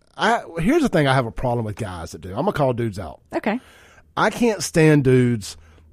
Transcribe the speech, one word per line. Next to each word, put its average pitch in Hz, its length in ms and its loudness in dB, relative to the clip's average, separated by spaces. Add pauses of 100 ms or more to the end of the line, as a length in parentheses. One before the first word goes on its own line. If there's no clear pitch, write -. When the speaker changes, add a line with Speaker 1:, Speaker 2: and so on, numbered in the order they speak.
(160)
Speaker 1:
I, 208 260 0 (160)
here's 262 240 2
the 247 60 2
thing 160 180 2
I 131 80 2
have 131 120 0
a 113 40 -6
problem 120 340 -2
with 107 120 -6
guys 90 360 -10
that 87 100 -14
do. 90 80 -12
I'm 95 140 -10
gonna 208 80 0
call 131 200 0
dudes 113 260 -4
out. 80 220 -14 (140)
Speaker 2:
Okay. 254 260 -4 (560)
Speaker 1:
I 190 140 2
can't 208 320 0
stand 156 420 4
dudes 123 520 2 (360)